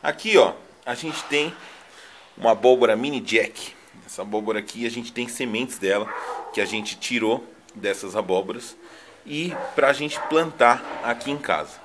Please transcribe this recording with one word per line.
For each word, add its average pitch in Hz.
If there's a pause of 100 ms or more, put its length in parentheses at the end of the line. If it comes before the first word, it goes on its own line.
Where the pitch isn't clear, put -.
Aqui, 196
ó, - (320)
a 120
gente 151
tem 147 (840)
uma 113
abóbora 117
mini 135
jack. - (320)
Essa -
abóbora 107
aqui 110
a 113
gente 117
tem 120
sementes 120
dela 101 (460)
que 104
a 101
gente 104
tirou 117 (300)
dessas 98
abóboras 95 (500)
e 160 (220)
pra 139
gente 147 (100)
plantar 151 (200)
aqui 117
em 143
casa. 78